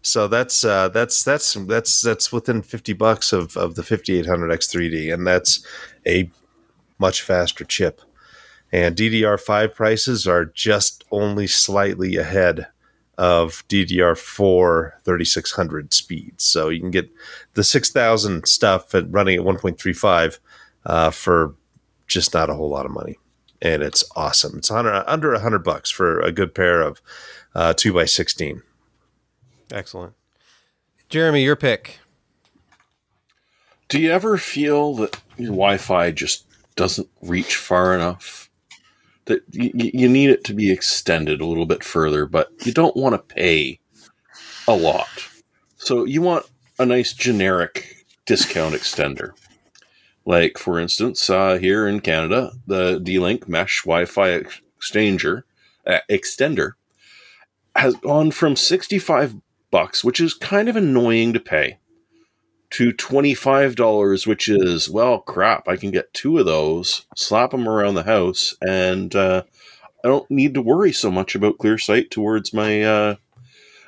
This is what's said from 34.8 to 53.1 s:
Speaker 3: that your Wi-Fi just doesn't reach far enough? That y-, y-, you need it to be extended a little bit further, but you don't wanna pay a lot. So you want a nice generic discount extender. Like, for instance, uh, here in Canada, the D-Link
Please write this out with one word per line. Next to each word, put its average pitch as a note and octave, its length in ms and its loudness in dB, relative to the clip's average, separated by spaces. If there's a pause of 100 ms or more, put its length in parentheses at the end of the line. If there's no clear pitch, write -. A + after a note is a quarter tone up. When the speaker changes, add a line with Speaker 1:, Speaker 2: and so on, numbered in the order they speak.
Speaker 3:
that G#2+ 200 -4 (220)
your A#2+ 140 -6
Wi-Fi F#2 580 2
just - 360 -6 (300)
doesn't F#2 320 -2 (140)
reach F2 340 -4
far F#2 380 2
enough? F2+ 560 -6 (720)
That - 180 -2 (120)
y-, A#2+ 200 -2
y-, A#2 200 -2
you B2+ 160 4
need C#3 180 6
it - 160 4
to G#2 100 -6
be G2+ 160 2
extended D#2+ 720 0
a D#2 60 -4
little E2 180 -2
bit D#2+ 180 -2
further, D2+ 440 0
but D#2 260 -2 (140)
you A#2+ 60 -2
don't D#3+ 220 4
wanna B2+ 240 0
pay D#2+ 600 0 (880)
a A2+ 80 4
lot. D#2+ 320 0 (680)
So A#2+ 280 -2
you C#3 160 -2
want F3 240 0 (340)
a C3 60 2
nice B2 300 2
generic F#2+ 880 -2 (220)
discount D#2+ 480 0
extender. - 560 -4 (960)
Like, E2+ 320 2
for F2 200 -4
instance, F#2+ 520 -2
uh, F#2+ 260 2
here G2 320 0
in G2+ 120 -2
Canada, E2 520 -2 (140)
the F#2 320 0
D-Link F#2 500 -2